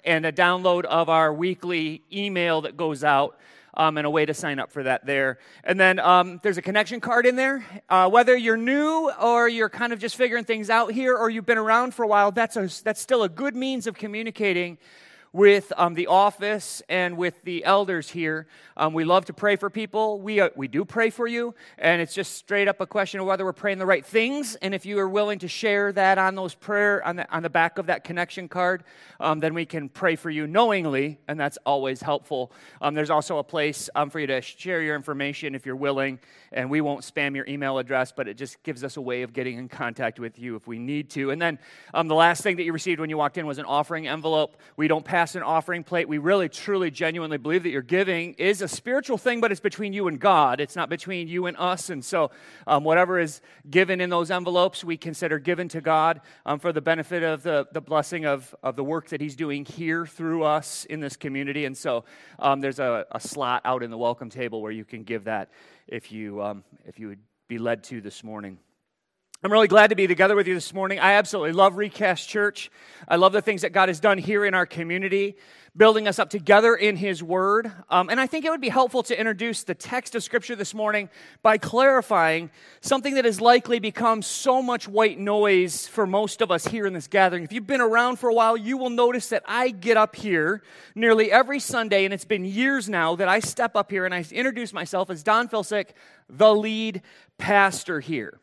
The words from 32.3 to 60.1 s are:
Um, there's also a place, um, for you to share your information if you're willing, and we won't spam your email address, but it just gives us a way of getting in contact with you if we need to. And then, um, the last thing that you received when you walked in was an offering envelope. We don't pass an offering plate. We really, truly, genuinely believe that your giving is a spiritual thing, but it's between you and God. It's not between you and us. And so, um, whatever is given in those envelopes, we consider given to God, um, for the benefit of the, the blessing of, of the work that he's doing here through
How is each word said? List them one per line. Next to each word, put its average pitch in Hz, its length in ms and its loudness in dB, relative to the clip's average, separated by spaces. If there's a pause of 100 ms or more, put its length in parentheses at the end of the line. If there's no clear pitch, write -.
Um, 147 140 -2
there's 151 160 -2
also 151 280 0
a 139 60 -4
place, 151 500 -4
um, 147 160 0
for 160 80 -10
you 147 80 -4
to 131 140 -2
share 175 420 -8
your 151 140 -4
information 143 580 -8
if 131 100 -14
you're 131 120 -8
willing, 135 420 -4 (320)
and 127 200 -6
we 151 100 0
won't 143 220 -4
spam 143 340 -6
your 135 100 -8
email 139 320 -4
address, 127 320 -2
but 131 160 -8
it 104 80 -10
just 127 300 -14
gives 127 180 -10
us 131 140 -10
a 151 40 -12
way 123 220 -6
of 117 100 -10
getting 123 260 -6
in 127 100 -12
contact 117 500 -6
with 117 220 -14
you 120 160 -10
if 104 100 -16
we 117 140 -12
need 143 300 -8
to. 139 200 -6
And 151 100 -6
then, 165 200 -4 (340)
um, 165 140 0
the 156 80 2
last 165 260 4
thing 190 140 -2
that 175 80 -4
you 165 80 -4
received 160 260 -4
when 156 120 -6
you 156 80 -4
walked 143 200 -2
in 160 80 -8
was 139 120 -6
an 147 80 -12
offering 151 420 -2
envelope. 156 480 -2 (200)
We 151 120 0
don't 156 160 0
pass 170 300 0
an 180 80 -6
offering 160 420 -2
plate. 165 240 -4
We 151 80 -4
really, 175 320 0
truly, 185 420 -4
genuinely 160 460 -4
believe 156 280 -2
that 175 40 -2
your 135 140 -4
giving 175 560 -2
is 190 240 0
a 180 80 -6
spiritual 247 480 -4
thing, 240 220 -2
but 226 100 2
it's 196 100 -4
between 202 320 -6
you 196 140 -4
and 151 120 -4
God. 147 420 4
It's 147 160 -8
not 160 120 -6
between 175 380 -8
you 175 200 -4
and 175 120 -8
us. 180 320 -4
And 139 140 -10
so, 165 260 -2 (380)
um, 147 160 2
whatever 180 340 4
is 160 220 -4 (280)
given 180 320 2
in 180 80 -2
those 170 220 -2
envelopes, 180 520 0
we 170 140 -6
consider 156 420 -6
given 170 320 -4
to 160 100 -10
God, 160 400 0 (260)
um, 147 120 -2
for 175 140 -4
the 156 80 -2
benefit 165 420 -2
of 156 200 -4
the, 151 300 -2
the 156 80 -8
blessing 156 440 -4
of, 139 380 -4
of 123 140 -4
the 139 80 -4
work 156 240 -6
that 151 120 -8
he's 147 140 -8
doing 143 300 -6
here 165 420 -6
through 160 380 -4